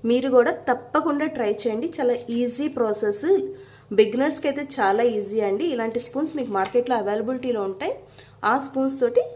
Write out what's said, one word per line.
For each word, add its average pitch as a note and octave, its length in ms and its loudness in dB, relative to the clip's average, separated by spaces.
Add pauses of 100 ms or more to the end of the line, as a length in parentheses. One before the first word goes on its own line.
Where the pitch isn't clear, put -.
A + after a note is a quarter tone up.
(100)
మీరు B3+ 260 4
కూడా B3+ 160 6 (160)
తప్పకుండా D4 580 0 (100)
ట్రై A3 160 0 (100)
చేయండి. A#3 340 -2
చాలా B3 180 2 (240)
ఈజీ B3 280 0 (100)
ప్రాసెస్, G#3+ 500 0 (720)
బిగినర్స్కి B3+ 520 2
అయితే C#4+ 120 -4 (140)
చాలా G#3 260 4 (140)
ఈజీ G#3 320 -2
అండి. G#3 160 0 (100)
ఇలాంటి A3+ 320 -2
స్పూన్స్ D4+ 320 -4
మీకు A#3 200 -4
మార్కెట్లో B3 440 0
అవైలబిలిటీలో A3+ 680 -2
ఉంటాయి, D#4 240 -6 (560)
ఆ A#3+ 40 4 (120)
స్పూన్స్ C4+ 360 -2
తోటి A#3+ 200 2 (140)